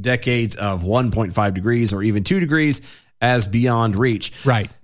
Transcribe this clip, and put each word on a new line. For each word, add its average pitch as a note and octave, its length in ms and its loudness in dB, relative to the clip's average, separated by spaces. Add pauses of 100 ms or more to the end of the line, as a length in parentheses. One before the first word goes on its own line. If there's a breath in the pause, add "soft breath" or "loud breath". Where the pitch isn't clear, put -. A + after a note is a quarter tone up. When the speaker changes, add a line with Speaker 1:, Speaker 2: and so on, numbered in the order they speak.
Speaker 1:
decades A#2+ 540 0
of F#2+ 280 -2
one A#2 260 0
point G2 220 -2
five G2+ 220 0
degrees A2 380 0
or G2 100 -2
even G#2 220 0
two F#3+ 160 2
degrees D3+ 640 -2 (180)
as A#2+ 260 2
beyond A2+ 500 2
reach. A2+ 480 -2
Speaker 2:
Right. A#2 240 2 (160)